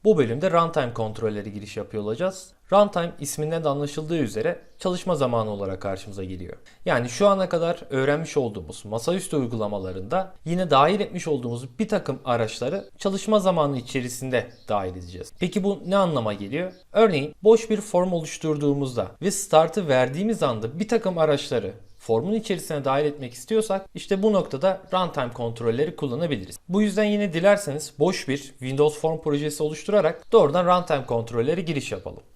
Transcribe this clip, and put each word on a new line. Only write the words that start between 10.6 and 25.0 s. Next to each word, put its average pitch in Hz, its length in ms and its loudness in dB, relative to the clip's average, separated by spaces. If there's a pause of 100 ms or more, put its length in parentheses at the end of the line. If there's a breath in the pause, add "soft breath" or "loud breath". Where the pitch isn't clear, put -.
dahil 151 300 6
etmiş 180 280 -6
olduğumuz 123 500 -4
bir 214 100 0
takım - 360 -2
araçları 120 760 -2
çalışma 202 400 0
zamanı 165 400 2
içerisinde 123 720 -4 (180)
dahil 98 220 -2
edeceğiz. 90 500 -14
Peki 185 240 -2
bu 202 220 -2
ne 190 100 2
anlama 143 360 2
geliyor? 127 400 -6 (200)
Örneğin 170 500 4
boş 220 280 6
bir 208 100 0
form 180 320 0
oluşturduğumuzda 143 960 -2 (160)
ve 185 80 2
startı 165 580 2
verdiğimiz 143 540 2
anda 127 360 -2
bir 208 100 -4
takım 190 300 0
araçları 139 560 0 (240)
formun 123 360 0
içerisine 170 500 -4
dahil 139 200 2
etmek 143 300 -4
istiyorsak 214 600 -2
işte 190 280 -2
bu 214 100 4
noktada 185 480 0 (120)
runtime 147 400 -2